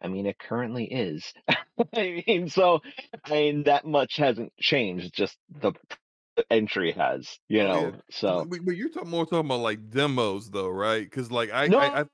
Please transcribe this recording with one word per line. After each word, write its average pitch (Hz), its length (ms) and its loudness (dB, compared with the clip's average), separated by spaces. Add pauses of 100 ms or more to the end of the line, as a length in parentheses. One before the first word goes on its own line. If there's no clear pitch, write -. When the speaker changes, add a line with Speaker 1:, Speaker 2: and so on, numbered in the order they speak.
Speaker 1:
I 90 80 -8
mean, 98 180 -4
it 98 120 -4
currently 120 520 -6
is. 107 420 -6 (140)
<laughs> - 480 -2
I 180 320 -2
mean, 180 220 2
so, 180 320 4 (440)
I 151 60 -12
mean, 147 340 2
that 143 200 4
much 147 320 2
hasn't 123 420 0
changed, 92 560 0
just - 220 -2 (120)
the 107 240 -2 (760)
entry 98 420 2
has, 65 460 -4 (100)
you 104 160 4
Speaker 2:
Oh, - 0 -
Speaker 1:
know, 85 320 0 (280)
Speaker 2:
yeah. 90 180 0
Speaker 1:
so. - 20 -10
Speaker 2:
But, 175 200 -8
but 180 100 0
you're 240 140 -6
talk-, 269 180 -10
more 165 180 -2
talking 170 200 0
about, 131 160 0
like, 110 280 -2
demos, 117 600 0
though, 95 180 -2
right? 107 420 0
'Cause, 120 200 -8
like, 117 200 0
I, 131 140 2
Speaker 1:
No, 202 140 6
Speaker 2:
I, 285 220 2
I - 20 -2 (100)